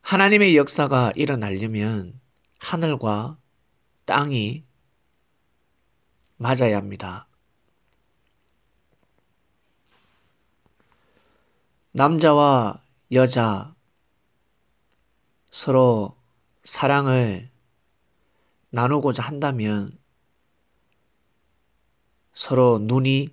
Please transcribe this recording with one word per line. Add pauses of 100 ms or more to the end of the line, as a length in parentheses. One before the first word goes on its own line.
하나님의
역사가
일어나려면 (380)
하늘과 (680)
땅이 (1700)
맞아야
합니다. (4000)
남자와 (300)
여자 (1800)
서로 (460)
사랑을 (1200)
나누고자
한다면 (2500)
서로
눈이